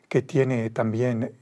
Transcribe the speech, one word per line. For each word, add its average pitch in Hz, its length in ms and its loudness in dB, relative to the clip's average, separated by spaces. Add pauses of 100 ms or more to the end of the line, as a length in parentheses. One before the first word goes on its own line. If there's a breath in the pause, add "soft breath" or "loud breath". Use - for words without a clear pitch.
que 127 120 2
tiene 127 500 0
también 117 720 0